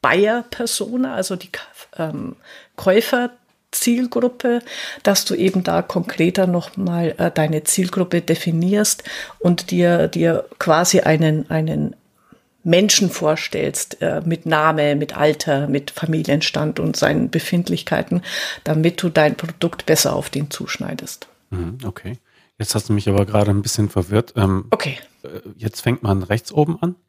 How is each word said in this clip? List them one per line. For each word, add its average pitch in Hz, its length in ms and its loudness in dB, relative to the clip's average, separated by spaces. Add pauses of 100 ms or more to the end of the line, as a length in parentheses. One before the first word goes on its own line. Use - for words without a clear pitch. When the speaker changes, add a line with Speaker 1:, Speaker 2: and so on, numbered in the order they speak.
Speaker 1:
Buyer-Persona, 233 1120 -2
also 190 220 -4
die - 100 -14
K-, - 140 -12 (360)
ähm, 156 380 -8 (400)
Käuferzielgruppe, 240 1900 0 (400)
dass 196 220 2
du 190 100 -4
eben 185 300 2
da 170 180 0
konkreter 180 640 0
noch 175 320 -2
mal, 170 400 -2
äh, 165 140 0
deine 156 320 0
Zielgruppe 180 580 0
definierst 175 840 0 (360)
und 175 320 0
dir, 175 380 4
dir 165 360 0 (140)
quasi 175 400 4
einen, 156 500 2
einen 156 460 -2 (680)
Menschen 185 440 4
vorstellst, - 920 -4
äh, 165 240 -2
mit 170 200 -2
Name, 156 520 2
mit 147 180 -4
Alter, 147 520 2
mit 143 240 -2
Familienstand 160 920 -2
und 160 160 -2
seinen 156 320 2
Befindlichkeiten, 175 920 -2 (420)
damit 156 360 0
du 180 80 0
dein 151 260 4
Produkt - 500 -6
besser 156 280 2
auf - 160 -4
den 143 220 -4
zuschneidest. - 760 -10 (220)
Speaker 2:
Mhm, 92 360 -6
okay. 104 340 -10 (380)
Jetzt - 180 -4
hast 104 140 -2
du 107 40 4
mich 104 140 2
aber 101 180 4
gerade 104 260 2
ein 101 100 2
bisschen 104 280 0
verwirrt. 98 460 0
Ähm, 98 340 2
Speaker 1:
Okay. 175 280 -2 (260)
Speaker 2:
äh, - 60 -14 (260)
jetzt 110 260 -8
fängt 123 220 -2
man 98 200 0
rechts 104 280 -4
oben 156 300 0
an? 175 140 -4 (140)